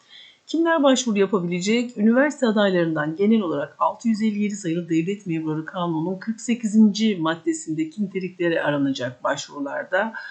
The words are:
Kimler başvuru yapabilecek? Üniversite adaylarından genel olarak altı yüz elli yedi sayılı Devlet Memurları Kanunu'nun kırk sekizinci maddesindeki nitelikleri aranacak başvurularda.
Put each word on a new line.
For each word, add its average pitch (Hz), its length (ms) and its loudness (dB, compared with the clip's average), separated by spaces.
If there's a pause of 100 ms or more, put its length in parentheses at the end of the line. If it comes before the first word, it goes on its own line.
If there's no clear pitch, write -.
(460)
Kimler 330 360 2
başvuru 247 360 4
yapabilecek? 196 800 0
Üniversite 254 480 4
adaylarından 170 720 2
genel 214 240 4
olarak 151 380 -4
altı 196 300 -2
yüz 214 140 0
elli 208 200 0
yedi 208 140 -2
sayılı 165 320 -4
Devlet 170 380 -2
Memurları 156 380 -4
Kanunu'nun 175 540 -4
kırk 226 220 -8
sekizinci 214 760 2
maddesindeki 160 880 -4
nitelikleri 180 580 -2
aranacak 135 640 -2
başvurularda. 151 880 -4 (180)